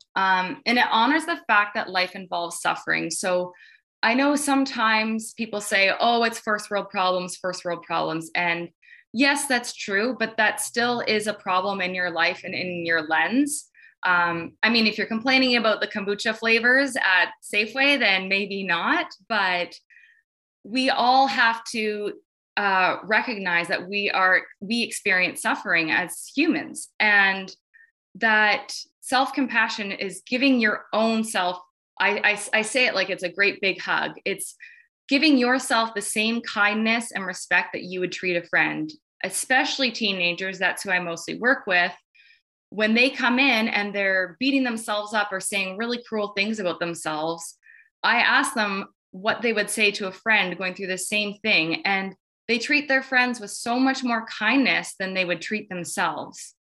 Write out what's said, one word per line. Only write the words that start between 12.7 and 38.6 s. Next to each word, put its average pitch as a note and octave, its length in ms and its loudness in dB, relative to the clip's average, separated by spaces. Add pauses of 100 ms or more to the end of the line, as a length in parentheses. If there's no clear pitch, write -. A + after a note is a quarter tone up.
your E3 220 0
lens. F#3+ 580 0 (380)
Um, F3 580 0
I A3 80 4
mean, A#3 160 4
if G#3+ 120 0
you're G3+ 100 -2
complaining B3+ 480 2
about G#3+ 260 2
the G#3 60 -2
kombucha G#3 500 -4
flavors A#3 600 2
at F3+ 340 2 (100)
Safeway, B3+ 560 0
then F#3+ 320 2
maybe G3 340 -2
not, G3 440 0 (200)
but F3+ 460 -2 (920)
we B3+ 280 0
all C4 340 6
have A3+ 460 0
to, G#3 420 -4 (440)
uh, F#3+ 460 2
recognize F#3+ 640 0
that F3+ 200 -4
we G3+ 220 -2
are, F#3 320 4 (160)
we A3+ 240 -2
experience F#3 580 0
suffering F#3 480 0
as E3 460 -4
humans, C4+ 540 -2 (100)
and G3 560 2 (600)
that G#3+ 600 2 (260)
self-compassion A#3 920 0
is F#3 360 -8
giving B3+ 320 4
your G#3+ 340 0
own A3+ 300 2
self, F#3 360 -2 (400)
I, G3 200 2 (120)
I, G3+ 280 0
I - 40 2
say B3 240 2
it - 80 -2
like F#3+ 140 0
it's F3+ 140 -4
a F3 80 -4
great G3 300 0
big F#3 180 0
hug. D#3 360 -2 (100)
It's - 300 -6 (520)
giving C#4 300 6
yourself B3 560 2
the G#3 80 -4
same A3+ 400 -2
kindness A3 720 0
and F#3+ 140 -6
respect F3+ 480 -2
that - 100 -6
you F#3 180 -8
would F3+ 100 -2
treat F3+ 240 -2
a E3+ 120 -2
friend, D#3 440 0 (320)